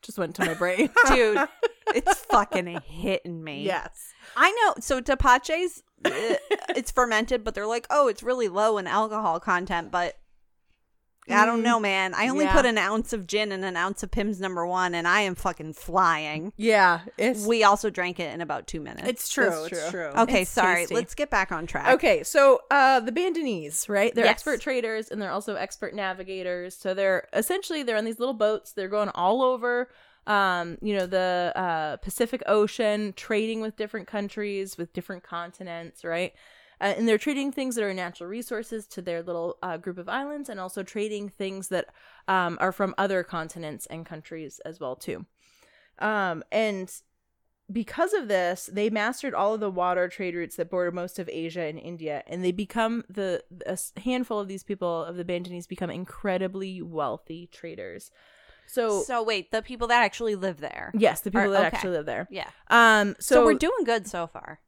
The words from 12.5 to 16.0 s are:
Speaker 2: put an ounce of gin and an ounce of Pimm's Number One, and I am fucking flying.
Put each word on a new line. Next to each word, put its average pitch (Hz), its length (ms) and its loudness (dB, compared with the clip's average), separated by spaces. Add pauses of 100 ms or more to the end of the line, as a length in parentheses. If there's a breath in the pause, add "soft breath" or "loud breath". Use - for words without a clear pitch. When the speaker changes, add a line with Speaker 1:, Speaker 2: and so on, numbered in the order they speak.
Speaker 2:
put 285 140 6
an 226 120 2
ounce 208 340 0
of 202 140 -6
gin 208 240 -2
and 190 140 -4
an 185 120 -4
ounce 185 280 -2
of 190 80 -8
Pimm's 208 260 0
Number 185 260 -4
One, 180 300 0
and 170 140 0
I 196 140 4
am 190 120 0
fucking 160 380 -6
flying. 165 840 0